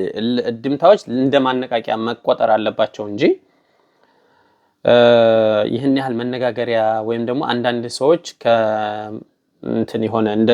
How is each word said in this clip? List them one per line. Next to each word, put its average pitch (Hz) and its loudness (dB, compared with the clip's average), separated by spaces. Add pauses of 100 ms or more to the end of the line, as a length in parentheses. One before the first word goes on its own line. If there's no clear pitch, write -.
(140)
እል-፣ 120 -2
እድምታዎች 139 2 (100)
እንደ 131 0
ማነቃቂያ 123 -2
መቆጠር 117 -2
አለባቸው 110 -2
እንጂ፣ 104 -6 (1600)
እ፣ 120 4 (760)
ይህን 135 -2
ያህል 131 -4
መነጋገሪያ 120 -4 (220)
ወይም 117 -4
ደግሞ 123 -4
አንዳንድ 120 -2
ሰዎች 160 0 (120)
ከ-፣ 107 -2 (500)
እንትን 113 -4
የሆነ 110 0
እንደ 110 2